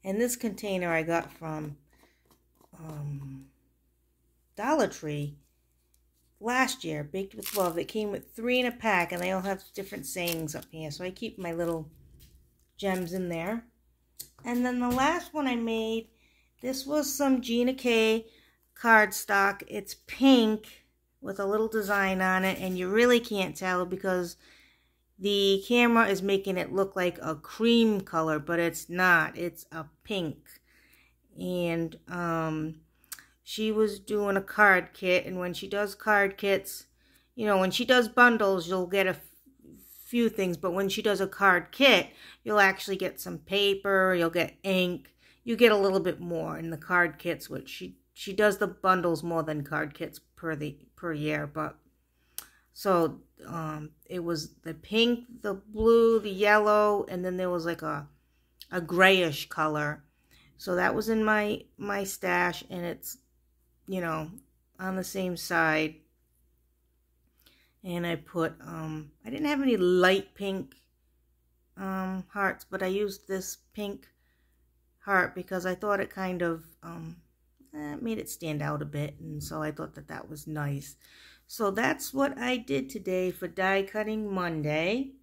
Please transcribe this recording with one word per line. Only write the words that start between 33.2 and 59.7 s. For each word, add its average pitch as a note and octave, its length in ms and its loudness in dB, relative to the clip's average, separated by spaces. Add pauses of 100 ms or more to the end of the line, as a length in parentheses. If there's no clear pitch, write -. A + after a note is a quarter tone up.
she A3 280 -4
was G#3 300 2
doing G3+ 380 0
a - 20 2
card G3 540 6
kit, F#3 320 2
and F#3 120 -6
when F3+ 140 -4
she F#3+ 160 -10
does G3+ 260 -4
card G3+ 440 2
kits, - 480 -2 (480)
you A3+ 100 -6
know, G3+ 140 4
when F#3 120 4
she - 140 -2
does B3 240 6
bundles, A3 580 6
you'll F3+ 200 0
get F#3+ 200 2
a F#3 40 2
f-, - 200 -10 (760)
few A#3 240 2
things, F#3 260 -2
but F3+ 160 -4
when G3 160 0
she G3+ 140 -4
does G3+ 180 2
a F#3+ 60 0
card F#3+ 440 2
kit, B3+ 440 6 (280)
you'll G#3+ 160 0
actually F#3+ 380 2
get - 240 -6
some F3 200 -10
paper, G3 760 2
you'll E3+ 160 2
get E3+ 320 -2
ink, F#3 500 0 (320)
you A#3 100 -2
get A3+ 160 8
a G#3+ 60 4
little G3 240 2
bit E3+ 180 -4
more D#3+ 380 -6
in E3 140 -8
the E3 80 -8
card F3 400 0
kits, - 320 -6
which - 180 -10
she, - 300 -14 (160)
she - 180 -12
does G#3 240 4
the G#3 100 0
bundles F3 560 2
more E3 200 -2
than D3+ 220 -4
card D3+ 280 -6
kits - 260 -12 (160)
per D#3+ 220 -6
the, D3 220 -10 (180)
per E3+ 160 -6
year, D3+ 340 -2
but, D3+ 300 -8 (960)
so, E3+ 480 2 (260)
um, D#3 440 -8 (160)
it F3+ 140 -8
was E3 420 -4
the E3 120 -10
pink, A#3 680 0
the G3+ 120 -4
blue, A3+ 640 4
the G#3 100 -6
yellow, G#3 800 4
and F3+ 160 -6
then F3+ 120 -2
there F#3 140 -2
was, E3+ 160 -2
like, E3 160 -6
a, D3+ 260 -6 (600)
a F3 100 -4
grayish F3 680 4
color. D3+ 560 -2 (520)